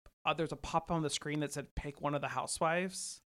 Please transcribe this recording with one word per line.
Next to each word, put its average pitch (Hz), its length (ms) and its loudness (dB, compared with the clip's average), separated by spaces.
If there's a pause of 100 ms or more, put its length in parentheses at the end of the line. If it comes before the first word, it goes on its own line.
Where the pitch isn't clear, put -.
(260)
uh, 156 80 4
there's 156 180 0
a 151 60 -4
pop - 340 0
on 165 120 4
the 147 60 2
screen 151 300 0
that 143 140 0
said, 139 200 -6
'Pick - 280 -6
one 147 120 2
of 147 60 2
the 135 80 -2
housewives'?" 170 1000 0